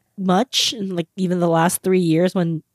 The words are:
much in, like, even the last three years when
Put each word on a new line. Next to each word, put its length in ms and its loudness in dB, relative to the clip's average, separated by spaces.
much 560 -2
in, 220 -6
like, 220 -4
even 240 -2
the 80 2
last 340 2
three 160 2
years 380 2
when 260 -2